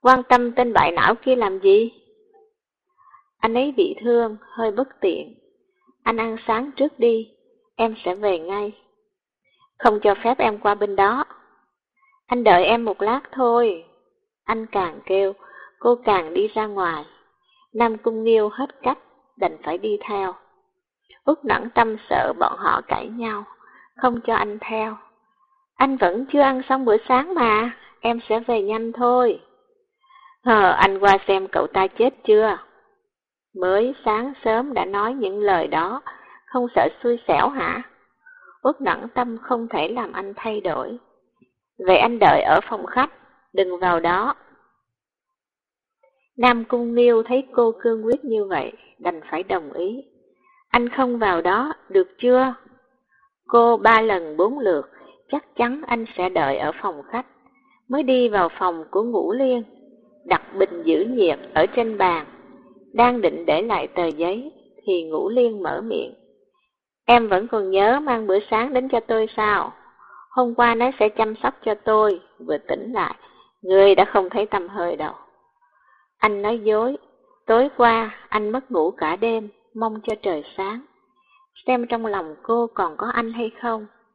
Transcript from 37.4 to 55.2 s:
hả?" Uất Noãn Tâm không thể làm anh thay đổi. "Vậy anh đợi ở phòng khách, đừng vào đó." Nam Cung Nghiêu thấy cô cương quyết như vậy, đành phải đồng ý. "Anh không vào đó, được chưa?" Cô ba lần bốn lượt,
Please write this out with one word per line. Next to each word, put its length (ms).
hả?" 340
Uất 180
Noãn 340
Tâm 280
không 260
thể 200
làm 240
anh 240
thay 240
đổi. 380
"Vậy 100
anh 220
đợi 240
ở 260
phòng 180
khách, 240
đừng 260
vào 220
đó." 340
Nam 260
Cung 300
Nghiêu 280
thấy 300
cô 300
cương 240
quyết 180
như 200
vậy, 280
đành 220
phải 120
đồng 300
ý. 320
"Anh 200
không 300
vào 220
đó, 320
được 200
chưa?" 360
Cô 300
ba 240
lần 360
bốn 220
lượt, 320